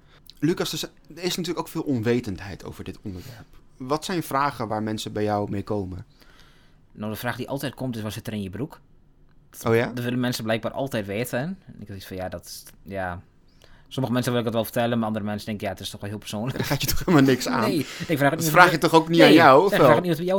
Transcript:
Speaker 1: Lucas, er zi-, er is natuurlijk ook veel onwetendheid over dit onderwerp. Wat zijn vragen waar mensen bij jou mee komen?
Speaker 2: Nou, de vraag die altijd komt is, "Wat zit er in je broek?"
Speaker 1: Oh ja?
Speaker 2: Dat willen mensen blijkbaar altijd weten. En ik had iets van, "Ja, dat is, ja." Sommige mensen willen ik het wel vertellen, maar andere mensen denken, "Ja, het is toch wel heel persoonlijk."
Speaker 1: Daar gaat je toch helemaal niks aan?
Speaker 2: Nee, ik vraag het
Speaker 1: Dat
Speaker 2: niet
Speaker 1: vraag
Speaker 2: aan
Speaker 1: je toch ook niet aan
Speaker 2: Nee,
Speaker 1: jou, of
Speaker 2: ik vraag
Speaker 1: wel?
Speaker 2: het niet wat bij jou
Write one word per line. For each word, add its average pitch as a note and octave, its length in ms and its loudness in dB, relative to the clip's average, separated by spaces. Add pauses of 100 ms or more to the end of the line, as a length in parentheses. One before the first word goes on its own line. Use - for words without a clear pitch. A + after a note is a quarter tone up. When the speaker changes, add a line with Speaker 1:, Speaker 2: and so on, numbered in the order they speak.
(400)
Speaker 1:
Lucas, E3 320 -2
er D#3 60 -6
zi-, - 380 -14
er F3 80 -14
is E3+ 120 -4
natuurlijk E3+ 240 -6
ook D#3+ 120 -8
veel D#3+ 100 -6
onwetendheid A2+ 800 -2
over - 200 -12
dit - 180 -14
onderwerp. F#2 460 -14 (300)
Wat C#3 280 -6
zijn F3 180 -4
vragen C#3 440 -4
waar A2 160 -4
mensen A2 300 -6
bij G#2+ 100 -2
jou G#2 260 -2
mee G2+ 140 -4
komen? F#2 420 -6 (840)
Speaker 2:
Nou, G#2+ 200 -10
de G2+ 60 -8
vraag A#2 180 -6
die A#2 140 -8
altijd C#3 240 -6
komt C3 220 -8
is, A2 60 -8
"Wat G#2+ 120 -6
zit - 140 -12
er A2 60 -8
in G#2+ 80 -4
je F#2+ 80 -8
broek?" A2+ 300 -10 (880)
Speaker 1:
Oh A2+ 80 4
ja? A#2+ 180 2
Speaker 2:
Dat A#2+ 100 -8
willen B2 160 -4
mensen B2 240 -4
blijkbaar A2+ 280 -2
altijd A#2+ 340 -6
weten. A#2 340 -4
En F3+ 400 -10
ik - 80 -16
had G2+ 100 -14
iets - 100 -16
van, G2 100 -12
"Ja, F2+ 120 -6
dat F2+ 160 -12
is, - 180 -16 (200)
ja." F#2+ 380 -8 (640)
Sommige B2+ 260 -4
mensen B2 200 0
willen A#2+ 140 -2
ik A2+ 60 -4
het A2+ 100 0
wel - 100 -12
vertellen, A#2+ 240 0
maar A2 100 0
andere G#2+ 180 -4
mensen G#2 220 -6
denken, G#2+ 200 -6
"Ja, F#2 60 -6
het F#2 80 -16
is F#2+ 80 -10
toch - 120 -14
wel G2+ 80 -10
heel G#2 100 -10
persoonlijk." A2 380 -8
Speaker 1:
Daar - 100 -4
gaat C#3+ 140 -2
je - 60 -4
toch - 120 2
helemaal D3+ 280 6
niks B2+ 200 2
aan? B2 220 0
Speaker 2:
Nee, F3+ 100 0
ik B2+ 80 -2
vraag - 200 -12 (120)
het - 0 -
Speaker 1:
Dat C#3 200 2
Speaker 2:
niet E3 100 0
Speaker 1:
vraag F3 160 8
Speaker 2:
aan F3 60 6
Speaker 1:
je E3 60 0
toch D#3+ 160 2
ook D#3+ 160 6
niet E3 120 6
aan D3+ 60 12
Speaker 2:
Nee, D3 80 10
Speaker 1:
jou, D3+ 300 10
of G3+ 60 2
Speaker 2:
ik - 40 -2
vraag F3 120 4
Speaker 1:
wel? D3+ 80 8
Speaker 2:
het D#3 40 4
niet F3+ 100 0
wat D#3 80 0
bij F3 100 -4
jou F#3+ 120 2